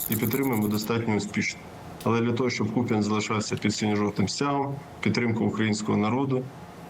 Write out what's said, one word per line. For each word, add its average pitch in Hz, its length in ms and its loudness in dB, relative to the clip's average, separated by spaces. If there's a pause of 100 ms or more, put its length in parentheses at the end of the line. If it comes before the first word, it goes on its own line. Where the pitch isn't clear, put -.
і 113 60 -2
підтримуємо 110 520 2
достатньо 110 480 0
успішно. - 440 -2 (440)
Але 117 180 4
для 120 100 2
того, 120 180 2
щоб 110 240 0
Куп'ян 110 300 2
залишався 107 520 0
під 107 200 2
синьо-жовтим 104 520 2
стягом, 143 480 0 (260)
підтримка 113 420 2
українського 104 540 2
народу 127 460 2 (460)